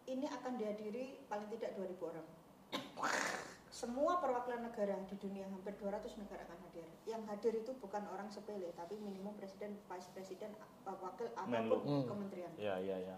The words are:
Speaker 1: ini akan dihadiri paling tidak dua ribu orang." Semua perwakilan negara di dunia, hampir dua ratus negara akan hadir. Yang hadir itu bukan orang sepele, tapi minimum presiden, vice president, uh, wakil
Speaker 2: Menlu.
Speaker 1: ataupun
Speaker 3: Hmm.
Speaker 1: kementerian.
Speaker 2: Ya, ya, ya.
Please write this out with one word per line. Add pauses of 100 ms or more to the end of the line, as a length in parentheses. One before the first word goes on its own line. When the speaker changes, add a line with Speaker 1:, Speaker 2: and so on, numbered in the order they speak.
Speaker 1:
ini
akan
dihadiri
paling
tidak
dua
ribu
orang." (1400)
Semua
perwakilan
negara (100)
di
dunia,
hampir
dua
ratus
negara
akan
hadir. (220)
Yang
hadir (100)
itu
bukan (100)
orang
sepele,
tapi
minimum
presiden, (100)
vice
president, (260)
uh,
wakil (180)
Speaker 2:
Menlu.
Speaker 1:
ataupun (140)
Speaker 3:
Hmm.
Speaker 1:
kementerian.
Speaker 2:
Ya,
ya,
ya.